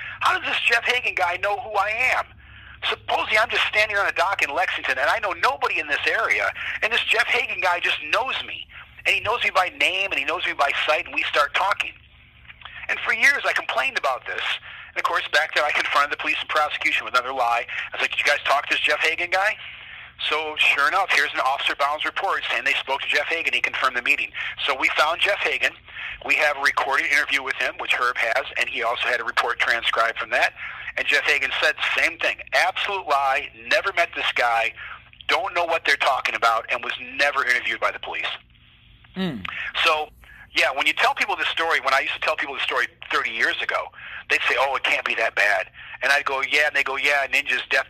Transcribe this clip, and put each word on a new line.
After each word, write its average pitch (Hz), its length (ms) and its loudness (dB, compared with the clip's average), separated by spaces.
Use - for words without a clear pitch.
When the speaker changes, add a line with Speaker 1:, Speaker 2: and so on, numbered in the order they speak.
Speaker 1:
how 359 180 4
does 330 100 -6
this 254 120 -2
Jeff 233 240 2
Hagan 226 300 0
guy 180 280 0
know 208 160 0
who 220 140 -8
I 208 180 2
am? - 80 -2
Supposedly, - 500 0
I'm 226 120 4
just 208 160 0
standing 214 320 0
on 190 80 2
a 160 60 -2
dock 185 300 2
in 147 120 0
Lexington, 165 440 -2
and 147 120 2
I 202 80 2
know 208 140 -2
nobody 220 480 0
in 156 80 -4
this 139 180 -2
area, 202 460 0
and 214 100 0
this 220 120 2
Jeff 226 220 2
Hagan 226 340 -2
guy 180 200 2
just 180 180 0
knows 226 260 0
me. - 200 -12
And 185 80 4
he 196 60 -2
knows 220 240 0
me 208 60 2
by 180 200 2
name, 185 320 0
and 147 60 -2
he 139 60 -2
knows 165 220 -2
me 175 60 -2
by 147 180 2
sight, 156 200 2
and - 80 -12
we - 100 -2
start 147 300 2
talking. - 380 0
And - 120 -2
for 240 120 -2
years, 247 340 4
I 170 60 2
complained 226 460 -2
about 127 280 -2
this. - 160 -6
And, - 40 -8
of - 60 -2
course, 175 180 0
back 151 220 2
then, 160 100 4
I 151 60 0
confronted 147 420 2
the 151 40 -6
police 156 240 -2
and - 80 -8
prosecution 151 560 0
with 110 100 -6
another 123 180 2
lie. 120 340 0
I - 40 -10
was - 60 -2
like, 131 80 0
"Did - 100 -4
you - 60 2
guys 143 180 4
talk 139 240 2
to 156 60 2
this 135 60 0
Jeff 147 200 2
Hagan 165 300 0
guy?" 196 260 2
So, 151 300 -2
sure 143 300 4
enough, 185 220 2
here's 143 220 2
an 156 80 -2
Officer 135 360 0
Bounds 143 280 0
report 156 460 -2
saying 117 140 -2
they 139 100 2
spoke 135 260 -2
to - 80 -8
Jeff 147 180 2
Hagan. 151 280 -2
He 123 60 0
confirmed 127 360 0
the 120 60 -2
meeting. 143 280 0
So 139 120 2
we 160 180 2
found 160 240 2
Jeff 196 180 2
Hagan. 139 340 0
We 143 80 2
have 147 240 2
a - 20 -6
recorded 139 460 2
interview 139 360 2
with 131 140 -2
him, 131 220 -2
which 117 160 0
Herb 123 240 0
has, 117 260 2
and 123 100 0
he 123 140 -4
also 117 260 0
had 120 120 0
a 117 40 -6
report 117 360 0
transcribed 113 580 0
from 117 120 -6
that. 151 220 2
And 131 80 -2
Jeff 147 180 4
Hagan 135 260 2
said 156 140 4
the - 260 0
same 165 160 0
thing. 135 180 -2
"Absolute 180 540 0
lie, 139 420 2
never - 240 2
met - 200 2
this 143 200 -2
guy, 117 400 2
don't 180 260 0
know 175 100 2
what 165 220 -2
they're 143 100 4
talking 127 380 0
about," 113 360 2
and 123 140 -4
was 120 80 -4
never 139 300 0
interviewed 120 340 0
by 101 100 0
the - 100 -10
police. - 280 -6
Speaker 2:
Mm. 147 300 -4
Speaker 1:
So, 156 260 2
yeah, 160 200 4
when 147 120 0
you 156 60 2
tell - 220 2
people 208 220 -2
this 151 120 -2
story, 165 320 2
when 131 140 2
I 139 60 4
used 156 140 -4
to - 60 -8
tell 156 160 0
people 139 180 -6
this 117 100 -4
story 123 220 0
thirty 135 200 0
years 113 320 0
ago, 87 240 -2
they'd 147 200 2
say, 135 100 2
"Oh, 135 180 2
it 120 60 -4
can't 143 240 0
be 117 80 0
that 110 200 0
bad." 101 360 2
And 131 100 4
I'd 143 120 4
go, 135 180 -2
"Yeah," 143 240 2
and 147 100 -2
they 139 60 2
go, 135 140 -2
"Yeah, 139 320 2
ninjas, 139 420 0
death 135 200 2